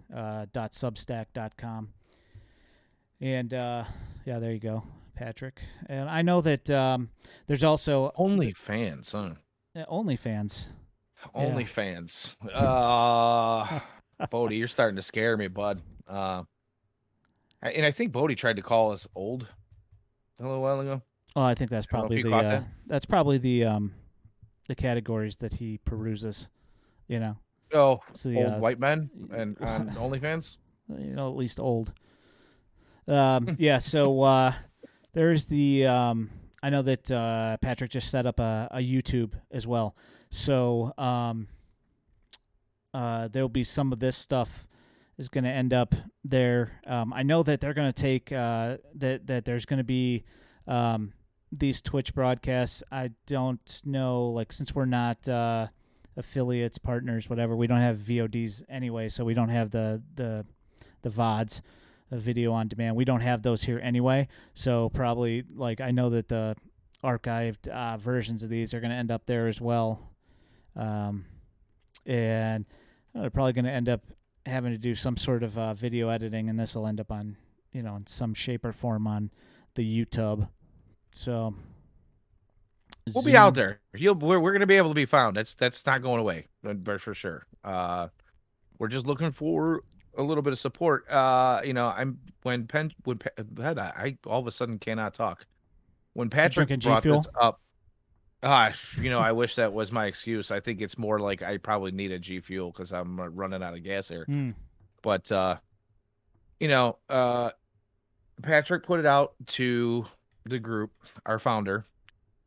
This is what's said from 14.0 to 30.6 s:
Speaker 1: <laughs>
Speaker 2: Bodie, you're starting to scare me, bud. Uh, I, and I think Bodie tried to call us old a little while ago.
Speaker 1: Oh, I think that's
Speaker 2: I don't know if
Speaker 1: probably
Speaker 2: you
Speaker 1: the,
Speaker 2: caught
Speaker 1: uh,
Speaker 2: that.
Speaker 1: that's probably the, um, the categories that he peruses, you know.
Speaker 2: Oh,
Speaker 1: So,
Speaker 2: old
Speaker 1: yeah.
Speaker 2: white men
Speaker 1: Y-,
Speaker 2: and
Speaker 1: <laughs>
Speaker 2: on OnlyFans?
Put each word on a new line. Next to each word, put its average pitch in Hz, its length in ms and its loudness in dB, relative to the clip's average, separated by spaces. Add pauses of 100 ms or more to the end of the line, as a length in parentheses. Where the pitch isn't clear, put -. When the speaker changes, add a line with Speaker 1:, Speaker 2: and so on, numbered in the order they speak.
Speaker 1:
<laughs> - 260 -10
Speaker 2:
Bodie, 113 260 -2
you're 117 100 -4
starting 110 300 2
to 95 60 -6
scare 113 340 0
me, 104 100 -2
bud. 101 340 -4 (260)
Uh, 95 360 -6 (1200)
I, 120 80 -4
and 151 160 2
I 147 60 4
think 233 200 -4
Bodie 135 220 0
tried 113 220 0
to 98 60 -6
call 113 300 4
us 98 220 -10
old 110 340 -8 (920)
a - 20 -10
little 131 180 -4
while 135 200 0
ago. 135 200 -4 (360)
Speaker 1:
Oh, 139 60 2
I 123 120 4
think 117 160 -2
that's 110 200 -4
Speaker 2:
I 123 60 0
don't 110 140 -2
know 113 60 2
if - 0 -
Speaker 1:
probably - 20 -
Speaker 2:
you 117 60 0
Speaker 1:
the, 113 60 2
Speaker 2:
caught 110 140 6
Speaker 1:
uh, 104 60 2
Speaker 2:
that. 131 140 0 (240)
Speaker 1:
that's 143 180 -2
probably 143 320 4
the, 123 260 2
um, 104 300 0 (720)
the 127 60 -4
categories 113 640 -2
that 113 180 -8
he 110 240 -8
peruses, 110 680 -6 (600)
you 117 120 -4
know. 110 160 -4 (360)
Speaker 2:
Oh, 139 280 6 (120)
Speaker 1:
So, - 180 -6
Speaker 2:
old 120 80 0
Speaker 1:
yeah. 117 200 2
Speaker 2:
white 117 220 2
men 151 340 0
Speaker 1:
Y-, - 240 -12
Speaker 2:
and 107 200 -6
Speaker 1:
<laughs> - 40 -10
Speaker 2:
on 110 280 -4
OnlyFans? 135 680 -6 (300)